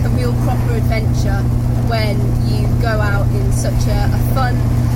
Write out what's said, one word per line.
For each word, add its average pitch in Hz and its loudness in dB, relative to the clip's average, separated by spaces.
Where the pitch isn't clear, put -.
a - 0
real - 0
proper - 0
adventure - 0
when 120 0
you - 0
go - 0
out - 0
in - 0
such - 0
a, - 0
a - 0
fun 262 0